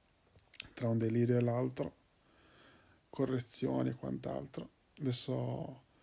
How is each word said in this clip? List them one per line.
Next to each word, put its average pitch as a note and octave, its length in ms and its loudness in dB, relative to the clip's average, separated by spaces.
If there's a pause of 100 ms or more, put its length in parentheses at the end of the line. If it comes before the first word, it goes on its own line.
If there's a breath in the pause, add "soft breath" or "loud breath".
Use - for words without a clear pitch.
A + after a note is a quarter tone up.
(760)
tra A#2+ 100 0
un A2+ 100 4
delirio A#2 400 4
e A#2+ 40 6
l'altro, B2+ 520 0 (1160 soft breath)
correzioni C3 800 0
e B2+ 60 -4
quant'altro. - 760 -6 (300)
Adesso B2+ 840 -2 (220 soft breath)